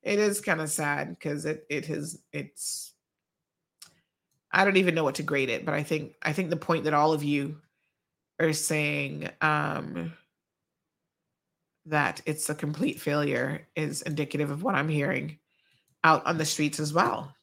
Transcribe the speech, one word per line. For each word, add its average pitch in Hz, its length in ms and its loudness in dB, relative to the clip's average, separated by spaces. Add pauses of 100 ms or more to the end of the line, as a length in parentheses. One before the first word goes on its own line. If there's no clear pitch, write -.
It 208 160 0
is 202 220 2
kinda 160 300 0
sad 147 500 -2
'cause 147 260 -4
it, 156 240 -4
it 147 180 -4
has, 156 300 -6 (140)
it's, - 640 -10 (1600)
I 190 140 6
don't 196 140 6
even 180 180 4
know 160 80 0
what 139 120 0
to 156 80 -6
grade 139 260 0
it, - 160 -4
but 151 80 -2
I 151 100 -2
think, 151 380 -4
I 156 100 0
think 165 180 -2
the 170 60 0
point 156 300 -2
that 151 80 2
all 151 180 6
of 147 140 0
you 147 360 0 (800)
are 160 140 4
saying, 147 760 -2 (120)
um, 151 720 0 (1700)
that 151 400 2
it's 156 240 -2
a 151 60 0
complete 151 460 -2
failure 143 760 0
is 147 280 -4
indicative 147 460 -2
of 147 140 -6
what 269 120 0
I'm 143 120 2
hearing 147 500 -2 (680)
out 160 200 8
on 170 120 2
the 156 80 2
streets 151 340 0
as 151 140 -2
well. - 500 0